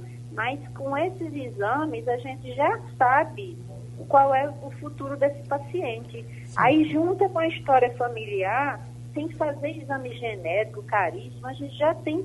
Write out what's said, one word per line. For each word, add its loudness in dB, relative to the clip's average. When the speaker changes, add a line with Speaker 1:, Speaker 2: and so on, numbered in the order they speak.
Speaker 1:
mas -2
com -4
esses -2
exames -2
a 0
gente -10
já 2
sabe 2
qual 8
é 4
o -10
futuro -6
desse 2
paciente. -4
Speaker 2:
Sim. -14
Speaker 1:
Aí 8
junta 4
com 0
a 4
história 6
familiar, -2
tem -4
que -8
fazer -2
exame -6
genético, -4
caríssimo, -2
a -6
gente -10
já 4
tem -4